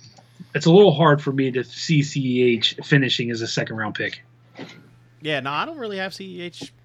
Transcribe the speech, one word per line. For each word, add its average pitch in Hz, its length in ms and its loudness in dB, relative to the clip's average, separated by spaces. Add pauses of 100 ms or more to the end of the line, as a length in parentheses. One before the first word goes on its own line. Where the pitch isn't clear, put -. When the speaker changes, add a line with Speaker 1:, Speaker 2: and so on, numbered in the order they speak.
(560)
Speaker 1:
it's 147 100 -2
a 165 60 6
little 190 220 8
hard 147 280 4
for 143 120 -4
me 135 180 0
to 123 120 -4
see 151 380 0
C 147 200 -4
E 123 340 2
H - 280 -2
finishing 123 480 2
as 113 100 -6
a 113 60 -6
second - 280 -6
round 107 200 -6
pick. - 280 -8 (1000)
Speaker 2:
Yeah, 147 200 -4
no, 135 100 -6
I 156 140 -2
don't 320 120 -12
really 214 200 -8
have 190 160 -6
C 185 260 -14
E - 40 -10
H. - 280 -14 (140)